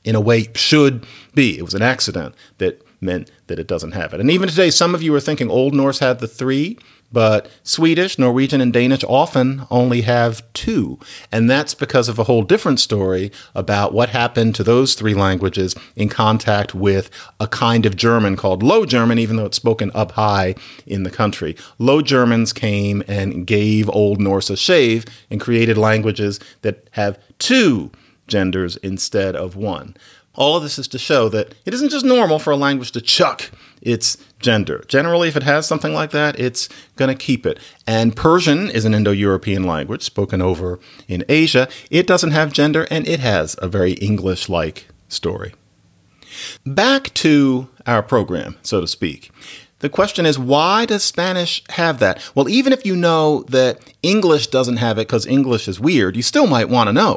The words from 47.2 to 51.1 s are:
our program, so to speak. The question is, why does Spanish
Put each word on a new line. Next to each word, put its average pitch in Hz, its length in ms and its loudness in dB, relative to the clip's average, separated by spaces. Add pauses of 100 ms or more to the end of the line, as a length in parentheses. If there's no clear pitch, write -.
our 113 160 2
program, 101 600 -2
so 98 180 -2
to 85 60 -4
speak. - 440 -8 (500)
The 143 80 -4
question 185 380 0
is, 143 120 2
why 160 480 2
does 208 160 -2
Spanish 180 580 -4 (100)